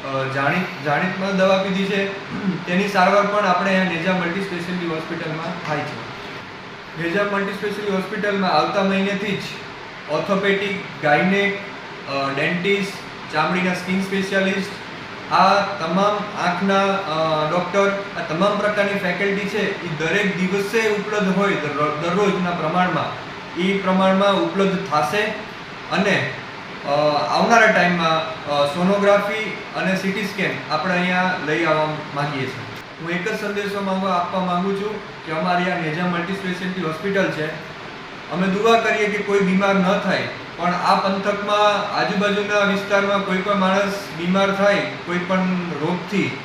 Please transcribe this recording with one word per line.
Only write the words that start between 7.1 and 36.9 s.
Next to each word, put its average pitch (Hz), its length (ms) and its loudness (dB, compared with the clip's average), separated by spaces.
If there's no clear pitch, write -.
મલ્ટી 196 220 -2
સ્પેશિયાલિટી 208 420 -4
હોસ્પિટલમાં 196 560 0
આવતા 190 320 2
મહિનેથી 190 540 0
જ - 40 -6
ઓર્થોપેડિક, 190 920 0
ગાયનેક, 190 720 2
અ, 139 260 -2
ડેન્ટિસ્ટ, 180 580 0
ચામડીના 180 400 2
સ્કિન 190 280 -2
સ્પેશિયાલિસ્ટ, 196 840 0
આ 196 280 6
તમામ 196 540 2
આંખના, 196 420 2
અ, 156 680 0
ડૉક્ટર, 196 520 2
આ - 20 -4
તમામ 196 280 2
પ્રકારની 202 420 0
ફેકલ્ટી 190 460 0
છે 190 400 -2
એ - 20 -6
દરેક 190 380 0
દિવસે 196 520 0
ઉપલબ્ધ 196 480 0
હોય 196 160 2
દર-, 147 560 -2
દરરોજના 180 400 2
પ્રમાણમાં, 175 560 0
એ 190 180 2
પ્રમાણમાં 190 560 4
ઉપલબ્ધ 180 440 2
થશે. 151 300 2
અને, 180 420 2
અ, 139 40 -4
આવનારા 202 380 6
ટાઈમમાં, 170 840 0
અ, 143 160 2
સોનોગ્રાફી 202 920 2
અને 180 200 0
સી 190 160 -2
ટી 202 120 -2
સ્કેન 147 500 -4
આપણે 180 200 0
અહીંયા 180 420 2
લઈ 160 200 2
આવવા 156 200 4
માંગીએ 143 260 -2
છીએ. - 600 -10
હું 165 80 -6
એક 180 240 -2
જ - 80 -4
સંદેશો 202 400 -4
માંગવા, 190 300 0
આપવા 180 340 0
માંગુ 180 280 0
છું - 520 -6
કે 160 60 -6
અમારી 180 400 0
આ 175 40 0
નેજા 165 300 -2
મલ્ટી 180 280 -2
સ્પેશિયાલિટી 185 480 -4
હોસ્પિટલ 170 500 0